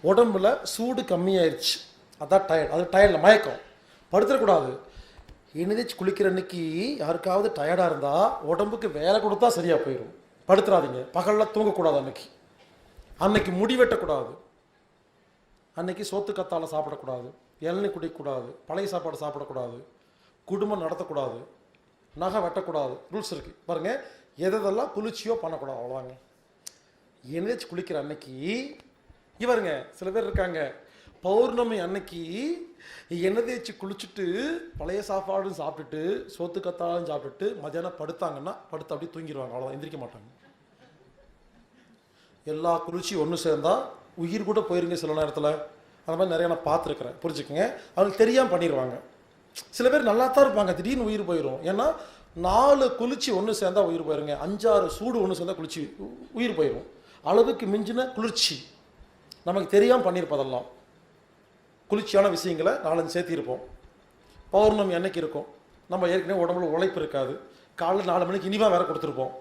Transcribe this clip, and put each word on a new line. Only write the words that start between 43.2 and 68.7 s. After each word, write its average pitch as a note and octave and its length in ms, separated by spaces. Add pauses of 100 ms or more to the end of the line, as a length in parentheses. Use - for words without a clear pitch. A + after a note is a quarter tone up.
ஒண்ணு E3 220
சேர்ந்தா E3 260 (520)
உயிர் F#3+ 260
கூட G#3+ 180
போயிருங்க E3+ 320
சில D#3 180
நேரத்துல. D3 300 (580)
அந்த E3 120
மாதிரி F#3 160
நிறைய E3+ 180
நான் E3 160
பார்த்துருக்குறேன், C#3+ 560
புரிஞ்சுக்கங்க. D3+ 400 (320)
அவங்களுக்கு G3 280
தெரியாம B3+ 300
பண்ணிடுவாங்க. C3+ 420 (840)
சில B3 140
பேர் C#4 180
நல்லா A#3 180
தான் C4+ 180
இருப்பாங்க, F#3+ 340
திடீர்னு A#3 300
உயிர் G#3 200
போயிடும். C#3 300 (120)
ஏன்னா A3 140 (600)
நாலு C4+ 380 (140)
குளிர்ச்சி B3 300 (100)
ஒண்ணு G#3+ 220
சேர்ந்தா F#3+ 280
உயிர் E3 180
போயிருங்க, D3 280 (100)
அஞ்சாறு G#3 420 (100)
சூடு A#3 260
ஒண்ணு F#3 160
சேர்ந்தா F3 200
குளிர்ச்சி D#3+ 240 (200)
உ-, A3 120 (220)
உயிர் A#3 220
போயிடும். C3+ 280 (440)
அளவுக்கு A3+ 420
மிஞ்சின A3+ 320 (120)
குளிர்ச்சி G#3+ 380 (920)
நமக்கு F#3 260
தெரியாம A#3+ 320
பண்ணியிருப்பதெல்லாம். C#3 600 (1200)
குளிர்ச்சியான G3+ 460
விஷயங்களை E3+ 360 (140)
நாலஞ்சு D#3+ 300
சேர்த்திருப்போம். E3 460 (920)
பௌர்ணமி G#3 440
அன்னைக்கு F3+ 240
இருக்கும், D#3 240 (460)
நம்ம F3+ 220
ஏற்கனவே F#3 300
உடம்புல F3 340
உழைப்பு F#3 240
இருக்காது, C3+ 320 (480)
காலைல F#3 300
நாலு F3 180
மணிக்கு F#3+ 200
இனிவா G#3+ 240